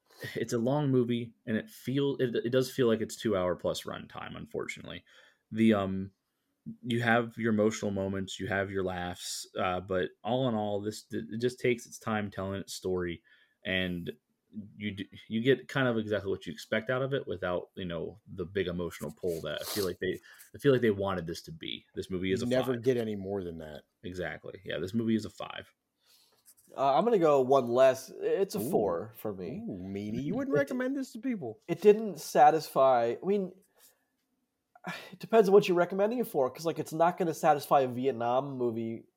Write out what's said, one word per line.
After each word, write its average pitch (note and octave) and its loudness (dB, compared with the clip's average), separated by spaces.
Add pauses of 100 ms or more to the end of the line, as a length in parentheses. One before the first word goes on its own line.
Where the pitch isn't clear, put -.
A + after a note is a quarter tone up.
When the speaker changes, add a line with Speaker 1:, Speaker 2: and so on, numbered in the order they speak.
(340)
Speaker 1:
it's A2+ -4
a A#2+ 0
long C#3 0
movie, A#2+ 0 (140)
and A2 -2
it - -4
feel, C#3 -4
it, B2 -2 (100)
it A#2 -2
does C3 2
feel B2 2
like A2 4
it's - -6
two G#2 0
hour F2+ 2
plus - -4
runtime, - -12
unfortunately. - -10 (480)
The, A2 6
um, F#2+ -2 (720)
you A#2+ -2
have A#2 2
your A2+ 0
emotional G#2+ 2
moments, F#2+ -4
you F#2+ -6
have G2 0
your F#2+ -2
laughs, F2+ -6 (100)
uh, F#2 0
but F#2 -2 (160)
all B2+ 0
in A2+ -2
all, G#2 -2
this, G#2+ -8
it G#2 -8
just B2 -2
takes B2 0
its - -18
time G#2+ -2
telling G2 -6
its - -12
story, F2+ -4 (420)
and F#2 -2 (680)
you G#2 -6
d-, G2 -10 (200)
you A2 -2
get B2+ 2
kind C3 0
of A2+ 0
exactly G#2 -2
what F#2 -4
you E2+ -10
expect - -4
out B2+ 0
of C3+ -4
it - -4
without, F#2 -4
you F#2+ -8
know, E2+ -8 (160)
the F#2 -6
big F#2+ -2
emotional E2+ -6
pull E2 -4
that E2+ -6
I - -10
feel G2+ -2
like F#2 -4
they, F#2 -2 (340)
I - -14
feel C#3+ 4
like A#2+ 4
they A2+ 4
wanted F#2+ -2
this E2+ -8
to D#2+ -14
be. - -12
This F#2 -8
movie F#2+ -2
is A#2 0
Speaker 2:
You A#2+ -4
Speaker 1:
a - 0
Speaker 2:
never B2+ 0
Speaker 1:
five. A#2 -8
Speaker 2:
get B2 2
any A2 -4
more G2 -6
than E2+ -8
that. D#2 -14 (240)
Speaker 1:
Exactly. F2 -8
Yeah, D#2 -6
this F#2+ -6
movie A2+ 2
is G#2+ -2
a F2+ -10
five. - -12 (1040)
Speaker 3:
Uh, C3+ 4
I'm D#3+ 6
gonna A#3 4
go D3 8
one B2+ 6
less. B2+ 4
It's F3 0
a F#3+ -2
Speaker 2:
Ooh. C3 -4
Speaker 3:
four G#2 0
for G#2+ -6
me. F#2+ -8
Speaker 2:
Ooh, G#2 -8
meanie. G#2 -6
You D#3 -4
wouldn't C4+ -4
Speaker 3:
It C#4+ 4
Speaker 2:
recommend C4+ -2
this C4 -8
to A#3 -14
people. F#3+ -6
Speaker 3:
it E3+ -4
didn't G#3 6
satisfy. C#3 6
I D#3 -6
mean, G3 0 (1600)
it - -20
depends G#3 4
on F#3+ 4
what G3+ 8
you're F3 4
recommending G3 2
it A#3 0
for, C3+ 0
'cause, D#3+ -8
like, D3+ -2
it's D3 -6
not E3 2
gonna E3 0
satisfy D3+ 4
a B2+ 2
Vietnam B2+ 0
movie A2+ -2 (120)